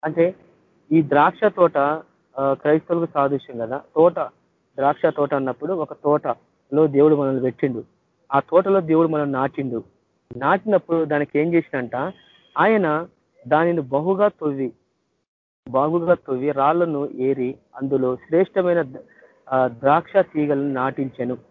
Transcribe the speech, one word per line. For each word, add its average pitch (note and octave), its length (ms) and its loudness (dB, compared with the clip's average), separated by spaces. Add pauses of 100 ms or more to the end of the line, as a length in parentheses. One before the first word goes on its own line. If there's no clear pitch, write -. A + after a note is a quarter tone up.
అంటే E3+ 300 0 (580)
ఈ D#3+ 100 4
ద్రాక్ష D3 420 2
తోట, F#3 340 2 (600)
ఆ, C#3 140 0
క్రైస్తవులకు D#3+ 640 0
సాదృశ్యం C#3 440 -2
కదా. A#2 220 -6 (160)
తోట, F3 220 4 (580)
ద్రాక్ష C#3+ 300 0
తోట D3 280 0
అన్నప్పుడు C3+ 380 -4
ఒక D#3 200 -6
తోటలో D3 920 -2
దేవుడు D3 280 4
మనల్ని C3+ 280 -2
పెట్టిండు, B2+ 420 -4 (480)
ఆ C#3 80 2
తోటలో F#3+ 400 2
దేవుడు D#3+ 280 2
మనల్ని D3 240 -2
నాటిండు. C3 520 -4 (520)
నాటినప్పుడు E3+ 680 0
దానికి D3 340 -2
ఏం E3 160 0
చేసినంట, B2+ 420 -2 (640)
ఆయన F3 480 2 (420)
దానిని E3 320 2
బహుగా E3 480 0
తవ్వి, C3+ 440 -4 (960)
బాగుగా E3 440 0
తవ్వి C3 360 -4
రాళ్లను D3 640 0
ఏరి C3 400 -2 (220)
అందులో C3 400 -2
శ్రేష్టమైన F3 680 0
ద-, C3 200 -10 (500)
ఆ, C3 160 2
ద్రాక్ష C#3 480 0
తీగలను D3 560 0
నాటించెను. B2+ 680 -4 (120)